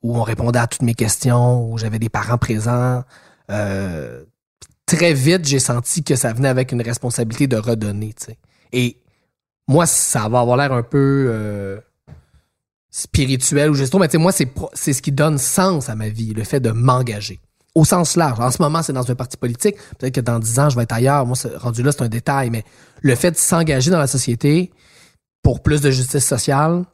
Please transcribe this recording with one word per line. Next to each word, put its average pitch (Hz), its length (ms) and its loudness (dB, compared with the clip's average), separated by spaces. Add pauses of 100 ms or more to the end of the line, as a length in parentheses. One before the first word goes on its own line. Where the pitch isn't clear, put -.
où 117 160 -2
on 117 60 0
répondait 117 380 0
à 117 80 0
toutes - 140 -4
mes 117 120 0
questions, 120 760 0
où 113 40 -6
j'avais 110 220 -4
des 113 100 -2
parents 113 300 -2
présents. 123 640 0 (480)
Euh, 98 720 -6 (640)
très 170 260 4
vite, 156 320 2
j'ai 139 140 0
senti 123 460 -2
que 147 100 0
ça 120 180 -2
venait 131 160 0
avec 127 220 0
une 120 120 -2
responsabilité 117 680 -2
de 123 80 0
redonner, 107 600 -4
tu - 100 -16
sais. 113 120 -18 (340)
Et 123 300 -2 (640)
moi, 165 200 4
ça - 420 -2
va 120 100 2
avoir 123 180 2
l'air 139 160 0
un 120 120 -2
peu, 139 460 2
euh, 104 500 -6 (1080)
spirituel 139 800 0
ou 151 60 4
je 139 100 0
sais 127 60 -2
trop, 185 80 2
mais 180 100 4
tu - 40 -2
sais, 170 60 4
moi, 170 140 4
c'est 151 140 0
pro-, - 260 -8
c'est - 220 -2
ce - 80 -6
qui 151 100 -2
donne 151 240 2
sens 180 540 0
à 113 40 -6
ma 107 140 -6
vie, 110 240 -6
le 110 120 -6
fait 139 160 0
de 117 100 0
m'engager. 117 680 0 (340)
Au 160 100 6
sens 175 320 2
large. 139 240 2
En 123 100 2
ce 127 120 0
moment, 160 200 0
c'est 151 120 -4
dans 127 160 -4
un 123 40 0
parti 127 220 -10
politique. 135 400 -2 (220)
Peut-être 127 160 -4
que 139 80 0
dans 117 160 0
dix 113 200 -2
ans, 147 120 4
je 127 60 0
vais 120 80 2
être 117 100 -6
ailleurs. 131 320 2
Moi, 127 100 -2
c'est, - 200 -6
rendu 120 260 -4
là, 143 100 2
c'est - 80 -4
un 120 80 -2
détail, 127 400 -2
mais 113 160 -4 (380)
le 131 120 4
fait 175 180 2
de 156 40 -4
s'engager 156 540 2
dans 180 80 4
la 147 80 2
société 143 680 0 (680)
pour 120 200 2
plus 151 200 2
de 143 80 4
justice 131 340 0
sociale 151 680 0